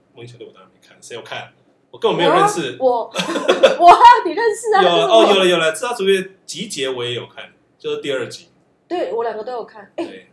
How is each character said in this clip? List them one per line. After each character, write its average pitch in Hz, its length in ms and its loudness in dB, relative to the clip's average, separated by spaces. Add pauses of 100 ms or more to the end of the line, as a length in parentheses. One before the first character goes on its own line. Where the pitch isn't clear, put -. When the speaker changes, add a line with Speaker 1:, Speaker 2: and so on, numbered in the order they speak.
(160)
Speaker 1:
猛 120 100 -20
禽 120 80 -20
小 117 60 -20
队 110 80 -20
我 - 60 -20
当 - 100 -20
然 - 100 -20
没 - 80 -20
看， - 180 -20
谁 - 160 -18
有 110 60 -14
看？ - 320 -16 (380)
我 123 80 -20
根 226 100 0
本 180 80 -2
没 - 60 -2
有 226 100 2
认 381 140 4
识。 - 300 -6
Speaker 2:
有 - 0 -
啊， 254 60 -10
我， 240 300 -2
<laughs> - 720 0
我 349 40 10
啊， 440 120 8 (240)
你 330 60 -4
认 415 240 -2
识 427 200 -4
啊， 381 80 4
Speaker 1:
有 - 60 4
了， - 120 0
Speaker 2:
就 - 60 0
是 - 40 0
我。 226 100 6
Speaker 1:
哦， 208 120 4
有 190 60 2
了， 190 60 2
有 180 120 2
了， 160 160 0
自 - 120 -8
杀 240 80 -4
突 202 120 -6
击 190 160 2
队 190 100 -12 (160)
集 185 200 -12
结 135 220 -6
我 123 160 -6
也 120 80 -8
有 110 140 -10
看， - 260 -20 (240)
就 151 140 -10
是 147 100 -8
第 143 100 -8
二 123 160 -6
集。 - 200 -20 (400)
Speaker 2:
对， 339 260 -6
我 226 100 -6
两 214 120 -6
个 214 80 -12
都 254 80 -12
有 233 140 -10
看。 208 180 -20 (140)
哎， 339 80 -8
Speaker 1:
对。 185 280 -20